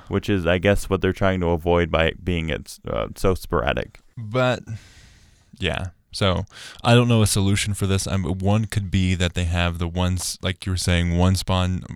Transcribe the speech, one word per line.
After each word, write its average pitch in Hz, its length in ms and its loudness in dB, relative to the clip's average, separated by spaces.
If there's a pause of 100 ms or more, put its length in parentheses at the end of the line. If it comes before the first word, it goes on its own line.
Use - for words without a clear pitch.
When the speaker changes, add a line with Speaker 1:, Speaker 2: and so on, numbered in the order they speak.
Speaker 1:
Which 98 200 -2
is, 92 160 0
I 87 120 4
guess, 98 320 2
what 95 100 2
they're 95 140 2
trying 95 260 0
to 85 100 0
avoid 85 400 2
by 80 320 2
being 85 280 -2
it's, - 360 -8
uh, 55 300 -4
so - 180 2
sporadic. - 680 -4 (180)
Speaker 2:
But, 120 460 -2 (920)
yeah. 87 300 -4 (240)
So, 90 340 -2 (380)
I 120 120 6
don't 120 120 6
know 117 140 4
a 104 60 4
solution 101 460 0
for 98 140 -2
this. 95 200 0
I'm, 95 160 -2
one 95 420 0
could 101 260 -4
be 92 240 2
that 87 200 0
they 87 100 -2
have 87 340 0
the 87 80 -2
ones, 90 540 -2
like 92 240 -4
you 95 80 -2
were 87 40 -2
saying, 87 400 2
one 92 180 6
spawn 92 480 -2 (120)